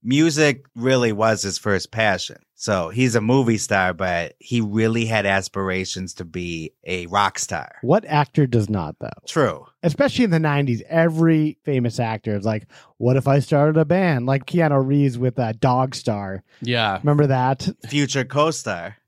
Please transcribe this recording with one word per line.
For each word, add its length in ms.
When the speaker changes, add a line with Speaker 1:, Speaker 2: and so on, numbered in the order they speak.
Speaker 1:
Music 680
really 380
was 320
his 160
first 320
passion. 460
So 340
he's 260
a 60
movie 360
star, 360
but 460
he 220
really 440
had 220
aspirations 880
to 100
be 480
a 220
rock 320
star. 420
Speaker 2:
What 240
actor 420
does 220
not, 300
though? 100
Speaker 1:
True. 380
Speaker 2:
Especially 420
in 60
the 80
nineties, 480
every 800
famous 340
actor 360
is 100
like, 220
"What 200
if 100
I 120
started 400
a 60
band?" 420
Like 180
Keanu 400
Reeves 320
with, 220
uh, 200
Dog 360
Star. 480
Speaker 3:
Yeah. 380
Speaker 2:
Remember 280
that? 400
Speaker 1:
Future 380
co-star. 720